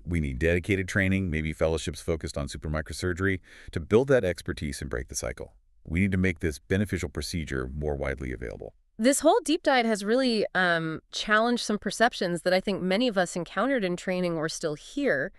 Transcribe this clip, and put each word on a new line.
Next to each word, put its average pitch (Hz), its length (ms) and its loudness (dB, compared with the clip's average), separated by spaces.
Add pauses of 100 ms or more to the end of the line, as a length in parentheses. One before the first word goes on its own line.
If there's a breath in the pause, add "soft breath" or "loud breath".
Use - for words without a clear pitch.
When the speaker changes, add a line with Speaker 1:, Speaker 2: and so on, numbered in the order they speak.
Speaker 1:
we 85 160 0
need 67 180 -2
dedicated 90 480 2
training, 95 420 2
maybe 78 240 0
fellowships 80 480 0
focused 80 340 -4
on 71 120 -4
supermicrosurgery, 85 920 -2 (340 loud breath)
to - 60 -2
build 110 280 4
that 127 160 6
expertise - 580 -4
and 69 80 -8
break 60 180 -4
the - 80 -16
cycle. - 380 -8 (300)
We 80 160 -2
need 98 140 4
to 98 40 2
make 92 220 2
this 82 180 -2
beneficial 95 520 0
procedure 69 640 -4
more 76 200 -2
widely 69 360 -6
available. 55 420 -10 (240)
Speaker 2:
This 262 220 4
whole 359 240 6
deep 311 180 -2
dive 262 240 2
has 214 180 0
really, 233 420 2 (100)
um, 165 460 0 (100)
challenged 226 520 0
some 214 140 -2
perceptions 190 680 0
that 180 100 2
I 185 60 4
think 190 220 -2
many 190 260 2
of 202 120 0
us 175 160 0
encountered 214 480 0
in 180 120 0
training 180 400 -2
or 160 140 -2
still 156 260 -4
hear. 180 640 -2